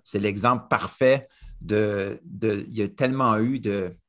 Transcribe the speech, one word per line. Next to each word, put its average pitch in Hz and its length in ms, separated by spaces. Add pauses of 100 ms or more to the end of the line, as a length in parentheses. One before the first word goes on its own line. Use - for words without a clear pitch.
c'est - 160
l'exemple 107 500
parfait 131 560 (340)
de, 104 640
de, 104 440
il 110 80
y 107 60
a 101 60
tellement 127 500
eu 123 200
de 101 380 (120)